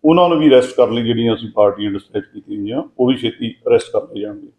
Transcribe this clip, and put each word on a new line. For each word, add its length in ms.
ਉਹਨਾਂ 240
ਨੂੰ 100
ਵੀ 100
ਅਰੈਸਟ 260
ਕਰਨ 180
ਲਈ 100
ਜਿਹੜੀਆਂ 320
ਅਸੀਂ 200
ਪਾਰਟੀਆਂ 360
ਡਿਸਪੈਚ 320
ਕੀਤੀਆਂ 260
ਹੋਈਆਂ, 240
ਉਹ 80
ਵੀ 100
ਛੇਤੀ 380
ਅਰੈਸਟ 240
ਕਰ 100
ਲਏ 200
ਜਾਣਗੇ। 260